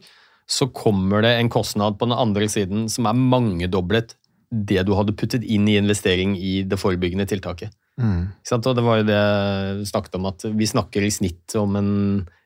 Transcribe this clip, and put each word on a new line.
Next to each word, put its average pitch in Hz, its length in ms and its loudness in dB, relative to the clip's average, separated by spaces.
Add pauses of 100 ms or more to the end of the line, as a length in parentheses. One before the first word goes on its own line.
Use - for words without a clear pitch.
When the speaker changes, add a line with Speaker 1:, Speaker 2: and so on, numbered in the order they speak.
(480)
Speaker 1:
så 131 240 0
kommer 101 500 2
det 117 180 4
en 120 100 2
kostnad 107 480 0
på 117 100 0
den 123 80 0
andre 107 320 2
siden 104 400 -2
som 113 180 -2
er 107 80 2
mangedoblet 107 1000 0 (380)
det 101 340 0
du 101 80 2
hadde 104 220 2
puttet 117 280 -4
inn 104 240 2
i 104 80 4
investering 101 600 0
i 95 260 -2
det 95 160 -2
forebyggende 92 500 0
tiltaket. 90 420 -6 (300)
Speaker 2:
Mm. 95 280 0 (100)
Speaker 1:
Ikke - 100 -20
sant? 117 180 0
Og 131 100 2
det 120 80 2
var 113 140 4
jo 107 60 2
det 101 760 0
vi 101 100 -6
snakket - 240 -4
om, 95 120 -4
at 95 280 -6
vi 110 100 0
snakker 104 400 -2
i 104 60 0
snitt - 460 -4
om 101 200 0
en 101 520 0 (180)